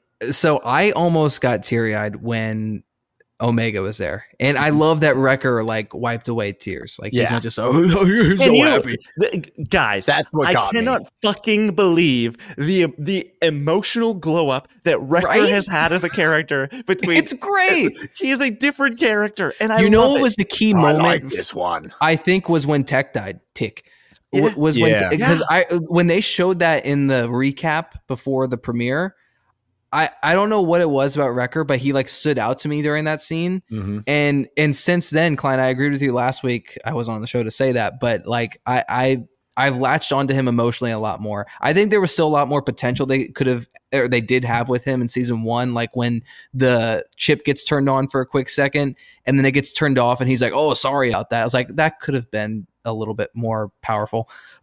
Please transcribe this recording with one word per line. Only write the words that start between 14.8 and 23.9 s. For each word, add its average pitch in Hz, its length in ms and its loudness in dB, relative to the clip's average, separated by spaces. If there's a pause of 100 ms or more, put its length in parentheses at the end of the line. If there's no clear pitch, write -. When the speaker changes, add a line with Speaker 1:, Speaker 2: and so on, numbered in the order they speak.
Speaker 3:
that 160 160 2
Wrecker 170 300 0
Speaker 1:
Right? 196 240 4
Speaker 3:
has 196 160 0
had 160 240 0
as 175 100 0
a 170 60 -2
character 156 600 0 (100)
Speaker 1:
<laughs> 233 100 -16
Speaker 3:
between 185 300 0
Speaker 1:
It's - 160 0
great. 370 640 0 (100)
Speaker 3:
<laughs> - 120 -20
He 277 120 -2
is 269 100 0
a 277 100 0
different 269 480 -2
character. 208 640 0
And 220 120 0
I 220 100 4
Speaker 1:
You 208 80 6
know 220 100 8
Speaker 3:
love 254 120 6
Speaker 1:
what 277 80 2
Speaker 3:
it. - 20 2
Speaker 1:
was 240 120 2
the 208 100 0
key 214 300 2
Speaker 2:
I - 60 4
Speaker 1:
moment 151 240 4
Speaker 2:
like 160 240 0
this - 260 -4
one. - 460 -6
Speaker 1:
I 160 160 2
think 185 320 0
was 156 180 2
when 147 160 2
Tech 139 300 -2
died. 101 260 -8 (160)
Tick. - 300 -8 (480)